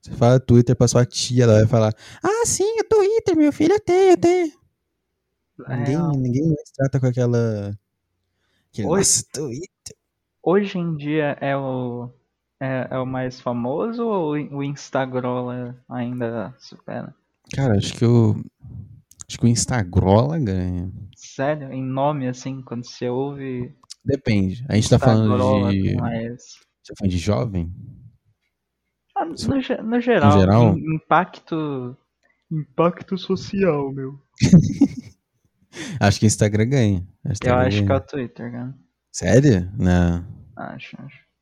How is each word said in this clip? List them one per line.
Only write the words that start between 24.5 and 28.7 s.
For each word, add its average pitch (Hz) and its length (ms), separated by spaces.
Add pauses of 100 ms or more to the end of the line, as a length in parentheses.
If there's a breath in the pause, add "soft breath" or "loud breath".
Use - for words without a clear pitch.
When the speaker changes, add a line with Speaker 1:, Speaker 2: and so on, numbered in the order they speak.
Speaker 1:
A 98 80
gente - 140
tá 120 100
falando 110 340
Speaker 2:
Instagrola, 101 380
Speaker 1:
de, 95 240
Speaker 2:
mas 117 600 (300)
Speaker 1:
tá - 120
falando 98 140
de 90 80
jovem? 98 520 (1400)